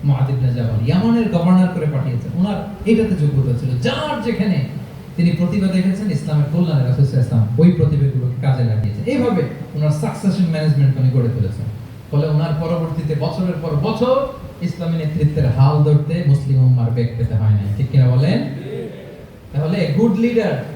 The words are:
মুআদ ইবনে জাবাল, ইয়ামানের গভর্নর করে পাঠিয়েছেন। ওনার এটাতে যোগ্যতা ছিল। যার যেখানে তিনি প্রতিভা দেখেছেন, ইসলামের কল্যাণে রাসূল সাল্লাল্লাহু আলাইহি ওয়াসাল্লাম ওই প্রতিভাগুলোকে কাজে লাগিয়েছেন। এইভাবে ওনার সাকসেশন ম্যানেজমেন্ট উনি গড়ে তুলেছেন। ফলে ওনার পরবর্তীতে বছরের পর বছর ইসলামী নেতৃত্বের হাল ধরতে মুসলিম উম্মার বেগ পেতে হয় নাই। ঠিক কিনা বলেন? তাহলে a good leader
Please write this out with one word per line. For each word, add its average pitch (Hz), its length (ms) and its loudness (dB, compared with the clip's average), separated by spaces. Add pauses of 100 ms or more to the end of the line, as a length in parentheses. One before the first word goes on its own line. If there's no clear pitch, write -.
মুআদ 131 260 2
ইবনে 127 240 0
জাবাল, 113 340 -2
ইয়ামানের 220 400 2
গভর্নর 180 380 2
করে 160 200 -4
পাঠিয়েছেন। 139 600 -2
ওনার 185 160 -4 (240)
এটাতে 220 340 2
যোগ্যতা 135 380 0
ছিল। 127 200 -2
যার 277 440 -4
যেখানে 196 440 -2 (500)
তিনি 170 140 2
প্রতিভা 185 360 0
দেখেছেন, 185 440 0
ইসলামের 147 420 0
কল্যাণে 160 320 2
রাসূল 127 220 2
সাল্লাল্লাহু - 60 -2
আলাইহি 143 40 0
ওয়াসাল্লাম 113 320 2 (120)
ওই 180 120 6
প্রতিভাগুলোকে 139 720 0
কাজে 127 220 0
লাগিয়েছেন। 107 400 -2
এইভাবে 240 380 0 (320)
ওনার 151 160 0
সাকসেশন 190 600 0
ম্যানেজমেন্ট 143 500 2
উনি 127 100 4
গড়ে 123 180 0
তুলেছেন। - 380 -2 (440)
ফলে 147 180 0
ওনার 151 320 0
পরবর্তীতে 160 600 -2
বছরের 180 420 -2
পর 151 140 -2
বছর 247 500 0 (360)
ইসলামী 165 360 -4
নেতৃত্বের 151 520 0
হাল 147 320 4
ধরতে 151 440 2
মুসলিম 135 380 4
উম্মার 123 260 4
বেগ 117 180 0 (100)
পেতে 120 160 -2
হয় 107 160 2
নাই। 104 140 2 (120)
ঠিক 127 140 -2
কিনা 127 180 4
বলেন? 135 580 0 (840)
তাহলে 156 260 -2
a 151 220 2
good 220 160 4
leader 226 360 2 (240)